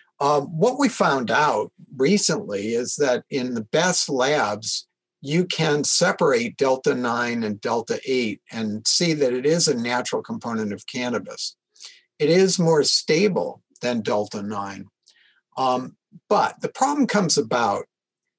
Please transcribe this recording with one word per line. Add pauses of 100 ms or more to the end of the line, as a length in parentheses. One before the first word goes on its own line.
(200)
um,
what
we
found
out (260)
recently
is
that
in
the
best
labs, (340)
you
can
separate
Delta
nine
and
Delta
eight (100)
and
see
that
it
is
a
natural
component
of
cannabis. (640)
It
is
more
stable (200)
than
Delta
nine. (680)
Um, (320)
but
the
problem
comes
about (540)